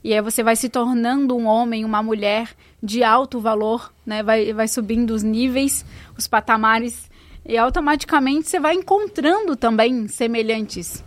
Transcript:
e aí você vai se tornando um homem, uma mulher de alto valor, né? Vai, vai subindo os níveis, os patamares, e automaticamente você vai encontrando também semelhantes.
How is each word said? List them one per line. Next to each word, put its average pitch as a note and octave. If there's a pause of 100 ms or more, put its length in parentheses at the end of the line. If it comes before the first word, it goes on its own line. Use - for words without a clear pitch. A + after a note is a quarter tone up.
e A3
aí G#3+
você A3
vai A3+
se B3+
tornando B3
um A#3
homem, A3
uma G#3+
mulher A3 (320)
de A3
alto A#3+
valor, A3 (140)
né? G#3+
Vai, A3
vai A3
subindo A3+
os A3
níveis, B3 (300)
os G#3+
patamares, A3+ (360)
e A3+
automaticamente C#4+
você F4+
vai D#4
encontrando F#4+
também A3+
semelhantes. A3